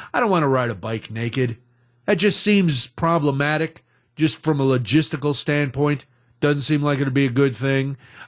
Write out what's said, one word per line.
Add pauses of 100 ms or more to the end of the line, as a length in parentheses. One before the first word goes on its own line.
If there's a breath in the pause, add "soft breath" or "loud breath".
(120 loud breath)
I
don't
wanna
ride
a
bike
naked. (480)
That
just
seems
problematic, (320)
just
from
a
logistical
standpoint. (340)
Doesn't
seem
like
it'd
be
a
good
thing. (300 loud breath)